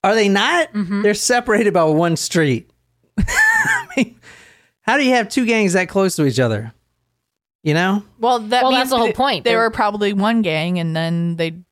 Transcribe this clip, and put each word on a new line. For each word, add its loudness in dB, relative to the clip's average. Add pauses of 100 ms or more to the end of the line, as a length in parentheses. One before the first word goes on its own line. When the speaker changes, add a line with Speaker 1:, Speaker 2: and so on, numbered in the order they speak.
Speaker 1:
Are 2
they 2
not? 0
Speaker 2:
Mm-hmm. -4
Speaker 1:
They're 4
separated 0
by 2
one 2
street. -2 (220)
<laughs> -14
I 0
mean, -4 (640)
how 0
do 0
you 2
have 0
two -2
gangs 0
that 0
close 0
to 0
each 0
other? -2 (880)
You -2
know? 0 (160)
Speaker 3:
Well, 0
that 0
Speaker 2:
Well, 2
Speaker 3:
means 2
Speaker 2:
that's -2
the 0
whole 2
Speaker 3:
th-, -2
Speaker 2:
point. -2
Speaker 3:
they 2
Speaker 2:
They're 2
Speaker 3:
were 2
probably -2
one 0
gang, -2
and -4
then -2
they -4 (120)